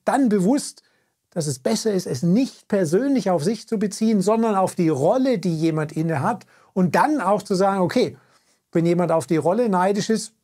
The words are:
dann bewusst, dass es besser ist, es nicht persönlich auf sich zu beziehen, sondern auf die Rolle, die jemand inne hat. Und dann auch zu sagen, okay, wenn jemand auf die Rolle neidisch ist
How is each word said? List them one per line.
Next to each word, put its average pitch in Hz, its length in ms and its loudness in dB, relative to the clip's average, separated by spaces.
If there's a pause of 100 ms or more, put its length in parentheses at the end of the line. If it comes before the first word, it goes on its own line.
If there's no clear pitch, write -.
dann 247 240 2
bewusst, 208 540 0 (480)
dass 156 160 -6
es 139 140 -6
besser 220 320 -2
ist, 185 160 -2
es 139 160 -4
nicht 208 420 0
persönlich 196 640 0
auf 160 140 0
sich 220 240 -4
zu 220 100 -4
beziehen, 214 420 0
sondern 220 360 2
auf 185 180 0
die 170 140 0
Rolle, 214 500 2
die 165 160 -2
jemand 156 380 -2
inne 160 300 -2
hat. 214 220 -4 (280)
Und 180 240 0
dann 262 240 2
auch 196 220 0
zu 202 120 -4
sagen, 196 260 2
okay, 175 360 0 (560)
wenn 165 140 0
jemand 170 240 0
auf 165 160 0
die 165 100 0
Rolle 190 320 0
neidisch 190 420 0
ist 220 220 -4 (120)